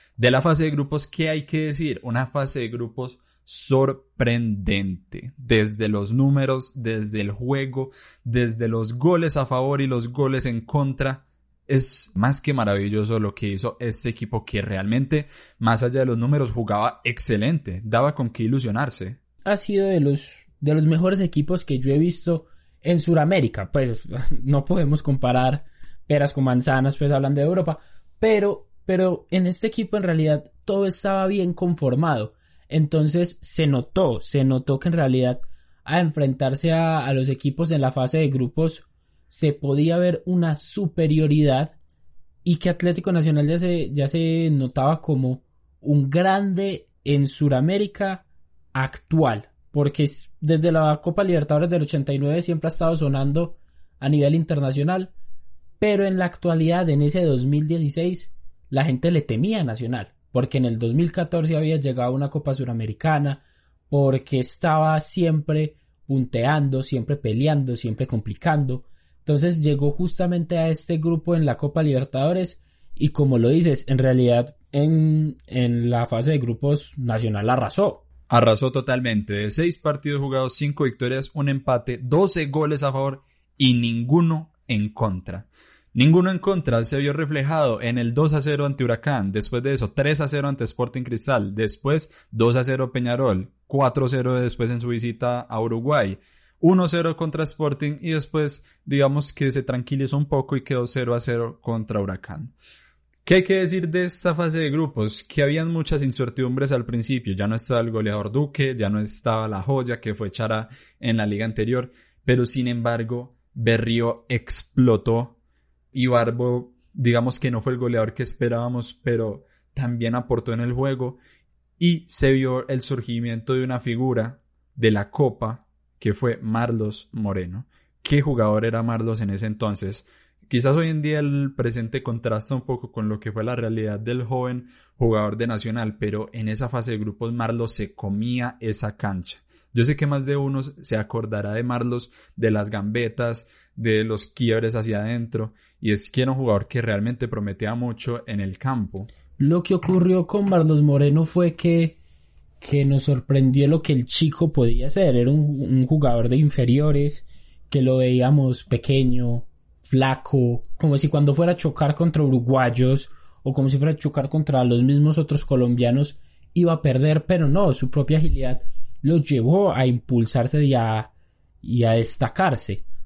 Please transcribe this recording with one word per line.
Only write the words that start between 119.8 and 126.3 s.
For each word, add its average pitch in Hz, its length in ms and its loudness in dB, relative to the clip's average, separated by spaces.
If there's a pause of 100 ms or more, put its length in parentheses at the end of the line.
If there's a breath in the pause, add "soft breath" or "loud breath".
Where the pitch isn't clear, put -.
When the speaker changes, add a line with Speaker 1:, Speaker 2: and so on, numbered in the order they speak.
Speaker 1:
aportó 123 380 -4
en 113 80 -4
el 120 140 -4
juego 131 460 -4 (600 soft breath)
y 170 300 2
se 135 240 2
vio 131 340 0
el 131 140 -4
surgimiento 117 720 -6
de 127 100 0
una 127 160 -4
figura 117 640 -4 (340)
de 113 160 4
la 101 180 0
Copa 120 600 -4 (280)
que 107 160 0
fue 117 280 -2